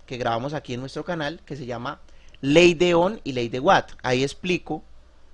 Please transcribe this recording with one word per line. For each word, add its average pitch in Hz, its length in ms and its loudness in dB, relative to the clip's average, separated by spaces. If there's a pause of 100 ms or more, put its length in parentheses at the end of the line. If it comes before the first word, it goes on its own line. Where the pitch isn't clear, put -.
que 127 140 -10
grabamos 120 340 -4
aquí 135 220 -8
en 120 60 -8
nuestro 135 220 -10
canal 160 440 -8
que 143 100 -12
se 147 80 -12
llama 120 340 -10 (440)
Ley 170 320 6
de 175 180 2
Ohm 185 320 2
y 139 80 -6
Ley 123 160 -4
de 123 120 -6
Watt. 160 320 2 (100)
Ahí 127 200 0
explico 160 600 -4 (520)